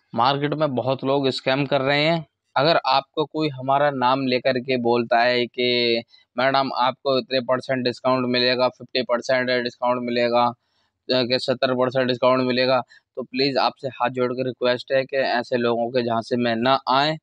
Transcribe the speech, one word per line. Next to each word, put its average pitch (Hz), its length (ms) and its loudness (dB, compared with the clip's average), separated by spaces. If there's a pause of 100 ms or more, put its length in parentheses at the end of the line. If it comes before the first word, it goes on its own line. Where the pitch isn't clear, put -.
(120)
मार्केट 143 400 0
में 147 220 -2
बहुत 127 280 -2
लोग 135 260 0
स्कैम 135 360 -2
कर 139 160 0
रहे 143 220 0
हैं। 160 220 0 (300)
अगर 151 300 4
आपको 135 400 -2
कोई 156 240 -4
हमारा 135 420 0
नाम 135 360 0
लेकर 127 320 0
के 127 180 -2
बोलता 120 440 2
है 123 240 2
कि 120 580 0 (320)
मैडम 135 420 0
आपको 131 420 0
इतने 131 220 -2
परसेंट 127 420 -2
डिस्काउंट 127 440 0
मिलेगा, 123 420 2
फिफ्टी 127 320 -6
परसेंट 123 480 -2 (140)
डिस्काउंट 123 420 -2
मिलेगा, 120 400 2
अ, 120 80 0 (560)
कि 127 300 0
सत्तर 127 340 -2
परसेंट 127 340 0
डिस्काउंट 127 400 2
मिलेगा, 127 340 0 (340)
तो 131 80 -8
प्लीज़ 131 340 -2
आपसे 107 320 -2
हाथ 120 200 -2
जोड़ 123 240 -2
के 127 100 -4
रिक्वेस्ट 123 500 -2
है 135 100 2
कि 135 140 -6
ऐसे 120 400 0
लोगों 117 320 0
के 127 140 0
झांसे 113 340 -2
में 120 180 0
ना 131 240 2 (100)
आएं। 143 340 0